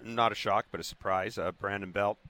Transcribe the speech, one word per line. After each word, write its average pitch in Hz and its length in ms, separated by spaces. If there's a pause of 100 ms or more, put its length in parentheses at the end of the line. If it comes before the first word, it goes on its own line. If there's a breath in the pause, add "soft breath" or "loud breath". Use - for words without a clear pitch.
not 113 300
a - 20
shock, 104 360
but 85 100
a 82 40
surprise. 95 540
Uh, 90 140
Brandon 98 400
Belt 101 240 (140)